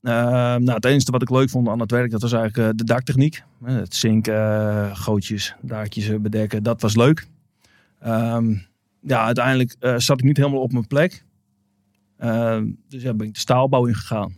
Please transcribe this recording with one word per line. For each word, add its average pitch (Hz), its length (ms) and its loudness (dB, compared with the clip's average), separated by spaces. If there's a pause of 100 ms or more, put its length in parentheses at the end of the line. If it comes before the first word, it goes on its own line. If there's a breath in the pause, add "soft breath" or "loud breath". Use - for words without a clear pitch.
Ehm, 120 600 2
nou, 123 100 2
het 110 120 -2
enige 131 260 4
wat 123 120 0
ik 123 80 -4
leuk 131 200 4
vond 123 180 0
aan 113 120 -2
het 110 100 -4
werk, 123 200 0
dat 110 120 -2
was 117 100 -2
eigenlijk, 113 380 0
eh, 110 60 -2
de 113 80 -4
daktechniek. 131 580 0 (220)
Eh, 127 100 -4
het 92 200 -4
zinken, 110 400 0
eh, 107 640 0
gootjes, 104 680 -4
daakjes, 107 460 -6
eh, 107 100 -2
bedekken, 107 440 -2
dat 113 180 -2
was 107 160 0
leuk. 139 300 4 (760 soft breath)
Ehm, 113 540 0 (460)
ja, 123 240 0
uiteindelijk, 123 560 0
eh, 123 160 2
zat 131 220 0
ik 127 60 -2
niet 139 120 4
helemaal 139 240 2
op 127 120 -2
mijn 120 140 -2
plek. 151 380 0 (920)
Ehm, 113 480 -2 (220)
dus 127 140 -14
ja, 123 120 -4
ben 107 120 -4
ik 107 80 -12
de - 60 -12
staalbouw 127 460 2
ingegaan. 104 520 -4